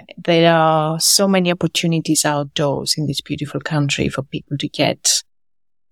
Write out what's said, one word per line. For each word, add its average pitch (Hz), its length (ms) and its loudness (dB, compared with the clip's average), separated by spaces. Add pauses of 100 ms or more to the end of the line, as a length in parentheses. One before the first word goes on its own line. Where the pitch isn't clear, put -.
(160)
there 170 360 4
are 160 460 2
so 196 300 2
many 180 240 2
opportunities 165 720 0
outdoors 143 720 -2
in 156 100 -4
this 139 140 -4
beautiful 147 400 -6
country 143 480 -2
for 139 140 -6
people 147 360 -8
to - 100 -6
get - 540 -2 (680)